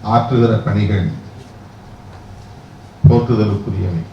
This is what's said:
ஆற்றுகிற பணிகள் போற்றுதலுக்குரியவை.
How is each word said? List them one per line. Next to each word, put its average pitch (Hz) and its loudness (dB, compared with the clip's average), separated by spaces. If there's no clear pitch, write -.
ஆற்றுகிற 117 2
பணிகள் 98 0
போற்றுதலுக்குரியவை. 101 0